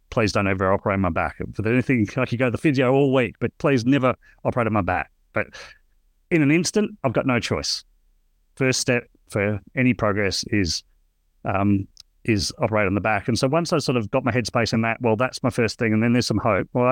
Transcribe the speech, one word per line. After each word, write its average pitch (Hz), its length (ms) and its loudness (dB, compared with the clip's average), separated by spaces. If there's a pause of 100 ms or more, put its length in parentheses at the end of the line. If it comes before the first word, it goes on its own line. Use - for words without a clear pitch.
"Please 110 240 0
don't 101 160 0
ever 95 240 2
operate 98 260 0
my 95 120 0
back." 82 300 -2
If - 160 -8
there's 110 180 0
anything, 123 420 2
I 127 80 0
could 120 140 -4
go 127 80 0
to 120 40 0
the 107 80 -4
physio 131 320 2
all 135 220 4
week, 127 260 0
but - 200 -4
please 139 260 2
never 127 300 2 (300)
operate 120 220 0
on 104 60 0
my 107 80 2
back. 90 300 -2 (240)
But 104 140 -2 (840)
in 170 100 2
an 139 100 4
instant, 180 420 0 (120)
I've 127 80 0
got 131 140 0
no 127 120 2
choice. - 460 -4 (720)
First 131 240 0
step 120 240 -2 (240)
for 104 320 -2 (140)
any 127 180 2
progress 101 600 -2
is, 95 320 0 (600)
um, 101 420 0 (360)
is 104 300 -2 (100)
operate 107 240 0
on 95 80 0
the 101 60 0
back. 104 260 -2
And 117 100 0
so 135 120 0
once 160 240 0
I 165 60 2
sort 131 180 -2
of 110 160 -2
got 135 120 -2
my 123 60 0
headspace 113 420 -2
in 113 100 0
that, 113 200 -2
well, 110 140 2
that's 127 260 -4
my 127 80 0
first 113 300 -2
thing. 113 120 2
And 107 80 2
then 117 120 2
there's 120 160 2
some 107 100 0
hope. 104 340 0
Well, 123 200 0